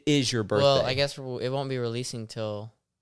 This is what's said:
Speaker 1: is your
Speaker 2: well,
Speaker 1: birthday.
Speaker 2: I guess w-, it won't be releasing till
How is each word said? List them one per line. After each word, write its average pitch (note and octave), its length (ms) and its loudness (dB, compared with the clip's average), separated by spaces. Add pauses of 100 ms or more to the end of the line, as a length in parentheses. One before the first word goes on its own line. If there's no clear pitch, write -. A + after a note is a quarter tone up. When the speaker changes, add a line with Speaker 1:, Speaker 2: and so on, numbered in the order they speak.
Speaker 1:
is C#3+ 260 4
your A#2 100 2
Speaker 2:
well, C3+ 340 4
Speaker 1:
birthday. B2+ 140 2
Speaker 2:
I C3 40 0
guess C#3+ 220 -2
w-, B2+ 220 -8
it B2 120 -2
won't C3+ 200 -4
be C3 80 -2
releasing A#2 480 -4
till G#2+ 460 -8 (300)